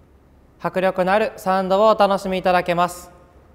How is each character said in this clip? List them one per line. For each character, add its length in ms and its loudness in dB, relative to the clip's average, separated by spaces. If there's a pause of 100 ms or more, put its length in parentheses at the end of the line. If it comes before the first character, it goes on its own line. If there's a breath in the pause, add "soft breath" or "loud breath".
(600)
迫 200 -4
力 240 0
の 80 2
あ 60 2
る 180 -2
サ 240 -2
ウ 20 -4
ン 60 -4
ド 120 2
を 60 6
お 80 4
楽 240 2
し 80 -8
み 100 -2
い 60 -6
た 80 2
だ 120 2
け 120 -2
ま 140 0
す。 200 -16 (460)